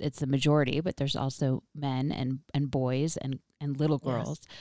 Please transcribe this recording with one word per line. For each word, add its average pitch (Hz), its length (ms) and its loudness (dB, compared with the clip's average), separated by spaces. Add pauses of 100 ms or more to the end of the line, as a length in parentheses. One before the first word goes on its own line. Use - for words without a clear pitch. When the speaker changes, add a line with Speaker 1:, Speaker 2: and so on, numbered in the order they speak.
Speaker 1:
it's - 180 -4
the 143 80 -2
majority, 143 540 4
but 175 160 -2
there's 139 180 -2
also 135 480 0 (120)
men 139 360 -2
and, 131 300 -2 (120)
and 143 160 0
boys 131 480 0
and, 131 220 -6 (220)
and 143 180 -2
little 151 240 2
Speaker 2:
Yes. 131 100 -2
Speaker 1:
girls. 120 280 -2 (200)